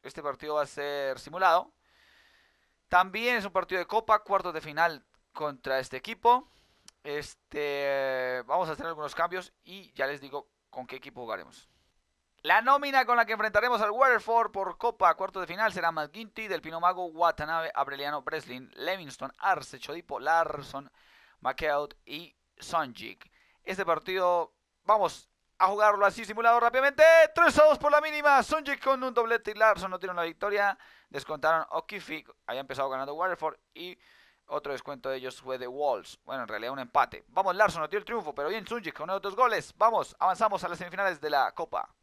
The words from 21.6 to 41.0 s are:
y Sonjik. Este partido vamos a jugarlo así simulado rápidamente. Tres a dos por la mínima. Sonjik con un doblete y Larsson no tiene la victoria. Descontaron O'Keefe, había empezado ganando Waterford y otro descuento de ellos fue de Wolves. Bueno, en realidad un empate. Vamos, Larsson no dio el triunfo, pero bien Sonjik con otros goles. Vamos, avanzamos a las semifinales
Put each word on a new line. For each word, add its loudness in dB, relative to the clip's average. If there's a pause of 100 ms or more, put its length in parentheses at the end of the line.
y -16 (220)
Sonjik. -6 (320)
Este -6
partido 0 (300)
vamos 0 (280)
a 4
jugarlo 4
así 0
simulado 4
rápidamente. 2 (320)
Tres 4
a 10
dos 8
por 2
la 6
mínima. 4
Sonjik -4
con 0
un -6
doblete 0
y -10
Larsson 4
no -8
tiene -8
la -2
victoria. -2 (320)
Descontaron -2
O'Keefe, -10 (200)
había -6
empezado -4
ganando -6
Waterford -4 (180)
y -16 (500)
otro -6
descuento -10
de -4
ellos -10
fue -8
de -8
Wolves. -4
Bueno, -10
en -12
realidad -8
un -10
empate. -2
Vamos, 0
Larsson 2
no -4
dio -4
el -8
triunfo, -8
pero -4
bien -6
Sonjik -8
con -10
otros -6
goles. 0
Vamos, 2
avanzamos 0
a -6
las -8
semifinales -4